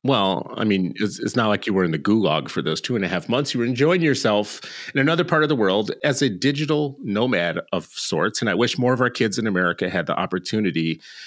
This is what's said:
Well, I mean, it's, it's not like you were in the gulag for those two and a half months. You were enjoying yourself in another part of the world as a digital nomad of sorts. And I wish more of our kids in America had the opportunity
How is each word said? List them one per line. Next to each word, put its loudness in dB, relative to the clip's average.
Well, 2
I -2
mean, 2
it's, -4
it's -4
not 2
like 0
you 0
were 4
in 2
the -2
gulag 2
for -4
those -2
two -4
and 0
a -2
half -4
months. 0
You -2
were 0
enjoying 2
yourself 2
in 2
another 2
part 2
of 4
the 2
world 2
as 2
a 4
digital 0
nomad 0
of -2
sorts. -2
And 0
I 2
wish 0
more 2
of 0
our 2
kids -2
in -2
America 0
had -2
the -2
opportunity -2